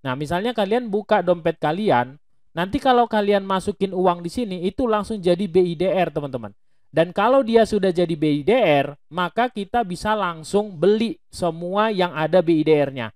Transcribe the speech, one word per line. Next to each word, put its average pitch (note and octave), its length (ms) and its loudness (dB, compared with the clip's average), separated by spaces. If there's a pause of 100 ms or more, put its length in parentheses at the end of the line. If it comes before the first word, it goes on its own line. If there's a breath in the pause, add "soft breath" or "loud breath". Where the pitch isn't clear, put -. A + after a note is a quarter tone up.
Nah, C3 160 -6
misalnya F3 400 -4
kalian A3+ 320 0
buka G#3 320 0
dompet F3 400 0
kalian, D3 560 0 (400)
nanti F#3+ 240 -4
kalau B3 240 4
kalian G3+ 400 0
masukin F#3+ 480 -4
uang F3+ 320 0
di E3+ 80 -6
sini, G#3 320 -6
itu A#3 240 -2
langsung G#3+ 320 -2
jadi F3 240 0
B F3+ 160 2
I F3 160 0
D E3+ 80 -2
R, F3 240 0
teman-teman. C3 480 -8 (320)
Dan E3+ 240 0
kalau B3 320 2
dia A3+ 240 4
sudah F#3+ 240 0
jadi E3+ 240 0
B D3 240 0
I - 80 -10
D A3+ 80 4
R, C#3+ 400 2 (160)
maka F#3 400 -2
kita G#3+ 320 -4
bisa G#3 320 -4
langsung F3+ 640 -4
beli G#3+ 480 2
semua F3+ 640 -2
yang F3 240 -2
ada D#3 240 2
B E3 160 2
I D3+ 80 2
D D3+ 80 6
R-nya. C3+ 440 0